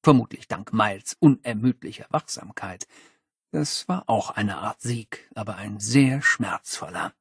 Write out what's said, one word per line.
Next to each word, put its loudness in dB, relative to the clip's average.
Vermutlich 4
dank -6
Miles' -2
unermüdlicher 2
Wachsamkeit. -8
Das -4
war -2
auch 0
eine -2
Art -8
Sieg, -8
aber -8
ein -10
sehr 4
schmerzvoller. -2